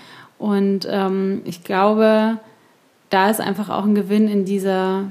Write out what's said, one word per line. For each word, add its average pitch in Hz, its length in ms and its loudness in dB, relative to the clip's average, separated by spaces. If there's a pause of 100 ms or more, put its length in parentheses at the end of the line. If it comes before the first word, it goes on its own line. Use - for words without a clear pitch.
(380)
Und, 196 520 0
ähm, 190 540 -2
ich - 200 -12
glaube, 220 760 2 (720)
da 196 200 4
ist 214 120 -2
einfach 196 260 -4
auch - 160 -4
ein 208 100 2
Gewinn, 208 340 2
in 202 180 0
dieser 190 640 -2